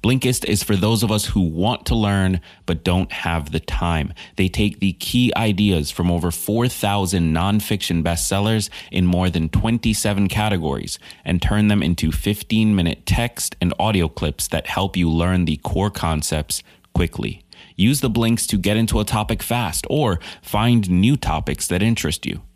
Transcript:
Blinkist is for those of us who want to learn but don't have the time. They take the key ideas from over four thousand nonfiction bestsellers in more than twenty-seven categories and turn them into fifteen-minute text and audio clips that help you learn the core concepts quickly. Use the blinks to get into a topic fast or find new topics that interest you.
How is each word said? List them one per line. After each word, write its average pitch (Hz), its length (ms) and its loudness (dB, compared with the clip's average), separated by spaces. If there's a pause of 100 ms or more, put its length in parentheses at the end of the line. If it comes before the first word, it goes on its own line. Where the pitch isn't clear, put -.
Blinkist 123 440 0
is 98 180 0
for 104 140 2
those 107 260 2
of 110 80 0
us 107 140 0
who - 160 0
want 90 460 0
to 123 80 2
learn 98 440 2 (260)
but - 200 -4
don't 90 260 0
have 80 400 -4
the 80 80 -2
time. 80 540 -2 (240)
They 92 100 2
take 104 320 -2
the 98 140 0
key - 420 0
ideas 101 560 2
from 87 180 0
over 87 220 0
four 117 380 0
thousand 95 640 0
nonfiction 92 680 0
bestsellers 101 680 0 (240)
in 92 120 2
more 90 240 2
than 80 200 0
twenty-seven 107 800 0
categories 80 720 -2 (260)
and 87 160 0
turn 104 260 2
them 104 160 2
into 80 300 0
fifteen-minute 104 920 0
text - 540 -2
and 90 180 0
audio 95 300 2
clips - 420 -4
that 80 180 -4
help 92 280 -4
you 87 140 2
learn 87 340 2
the 78 140 0
core 98 340 -2
concepts 78 720 -4 (300)
quickly. - 500 -2 (320)
Use 123 240 2
the 131 100 0
blinks 117 380 2
to 107 100 -2
get 101 200 2
into 113 240 2
a 104 40 0
topic 107 380 -2
fast 117 460 -4
or 123 300 2 (220)
find 110 480 2
new 98 280 4
topics - 500 -2
that 90 160 0
interest 107 420 -2
you. - 160 -6 (140)